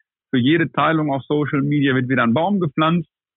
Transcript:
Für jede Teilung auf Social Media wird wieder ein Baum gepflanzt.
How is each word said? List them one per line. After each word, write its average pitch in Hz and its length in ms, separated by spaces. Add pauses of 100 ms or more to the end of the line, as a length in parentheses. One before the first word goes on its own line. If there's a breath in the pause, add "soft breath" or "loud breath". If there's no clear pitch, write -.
(300)
Für 131 100
jede 151 320
Teilung 151 400
auf 135 120
Social 147 380
Media 139 340
wird 127 140
wieder 127 140
ein 113 100
Baum 185 260
gepflanzt. 160 500 (280)